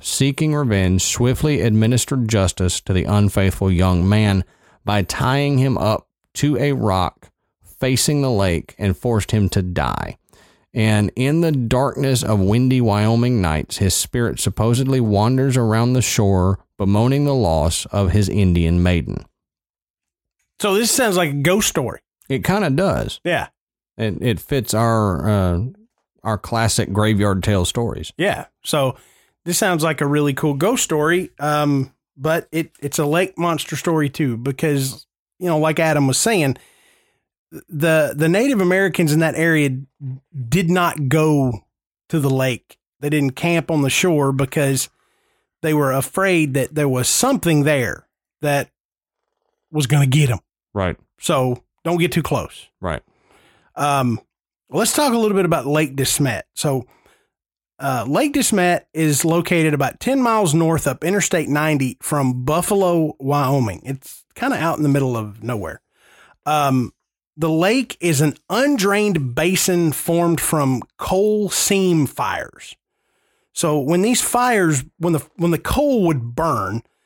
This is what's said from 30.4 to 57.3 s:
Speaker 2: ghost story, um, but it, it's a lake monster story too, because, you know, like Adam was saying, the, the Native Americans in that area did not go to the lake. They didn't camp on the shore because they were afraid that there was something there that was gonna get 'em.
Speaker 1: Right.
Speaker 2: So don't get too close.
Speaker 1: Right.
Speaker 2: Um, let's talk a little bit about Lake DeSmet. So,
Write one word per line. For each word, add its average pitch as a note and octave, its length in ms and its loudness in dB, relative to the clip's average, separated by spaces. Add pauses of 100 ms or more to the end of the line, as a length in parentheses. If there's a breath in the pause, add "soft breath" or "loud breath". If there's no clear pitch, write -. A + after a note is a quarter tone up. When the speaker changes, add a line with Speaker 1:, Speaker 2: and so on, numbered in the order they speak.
Speaker 2:
ghost F#3+ 320 0
story, D#3+ 540 -2
um, D3 560 -2 (200)
but D#3 380 -4
it, D#3+ 280 -4
it's C#3+ 180 -8
a D3+ 80 0
lake F3 320 -2
monster E3 360 -4
story D#3 360 -2
too, B2+ 260 -2
because, C3+ 680 -4 (320)
you F#3 80 -6
know, D#3+ 120 0
like D#3 220 0
Adam D3+ 260 2
was C3 120 0
saying, E3+ 400 0 (1120 soft breath)
the, D#3 460 2
the D#3 140 2
Native A3 320 2
Americans F3+ 520 2
in D#3 80 4
that D#3+ 140 2
area D#3 360 2 (800)
did E3+ 220 0
not E3+ 380 0
go D3 560 0 (460)
to E3 100 0
the C#3 100 0
lake. C3 460 -4 (240)
They D3 100 -4
didn't C#3 240 0
camp E3+ 360 -2
on D#3 120 0
the C3 80 0
shore D3 420 2
because C#3 560 -2 (760)
they D#3 120 0
were C#3+ 180 0
afraid D#3 600 0
that C#3 200 -2
there D3 140 0
was B2+ 200 -2
something E3+ 560 2
there C3+ 420 -2 (340)
that C#3+ 300 -2 (1040)
was D3+ 140 0
gonna C#3+ 200 2
get C#3 240 2
'em. G#2 80 -2 (340)
Speaker 1:
Right. F#2+ 240 -4 (220)
Speaker 2:
So C3 460 -2 (180)
don't E3+ 160 -2
get E3+ 140 0
too E3 100 -2
close. - 460 -6 (120)
Speaker 1:
Right. E2 220 -6 (720 soft breath)
Speaker 2:
Um, C3+ 460 0 (480)
let's G3+ 240 -2
talk D4 200 2
a A#3 60 0
little G#3+ 180 2
bit G3 80 2
about D#3+ 220 0
Lake D3 300 0
DeSmet. C3 460 -2 (120)
So, C3+ 320 -4 (920 soft breath)